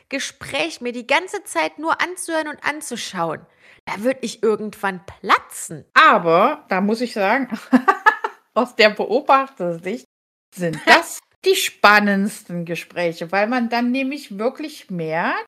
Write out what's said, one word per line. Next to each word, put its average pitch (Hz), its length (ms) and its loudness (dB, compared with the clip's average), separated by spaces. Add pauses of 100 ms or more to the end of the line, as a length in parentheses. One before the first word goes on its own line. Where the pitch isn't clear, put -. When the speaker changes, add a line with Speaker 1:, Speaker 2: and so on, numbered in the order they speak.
Speaker 1:
Gespräch - 720 -8
mir 240 120 -6
die 240 120 -10
ganze 370 380 -2
Zeit 320 340 -6
nur 311 240 -2
anzuhören 320 460 -6
und - 160 -12
anzuschauen, 196 840 -6 (400)
da 202 180 -10
würd 262 180 0
ich 226 200 -8
irgendwann 208 640 -2
platzen. - 880 -2
Speaker 2:
Aber 233 760 4
da 190 120 0
muss 220 200 0
ich 233 120 -6
sagen, 233 360 0 (220)
<laughs> - 840 2
aus 247 220 -2
der 214 140 6
Beobachtersicht 208 1160 -2 (500)
sind 170 300 -4
das 320 380 2
Speaker 1:
<laughs> - 220 -12
Speaker 2:
die 381 100 4
spannendsten 202 1120 2
Gespräche, 165 640 -6
weil 202 140 2
man 233 240 -2
dann 240 220 -2
nämlich 262 480 -6
wirklich 269 500 -8
merkt, 185 580 -4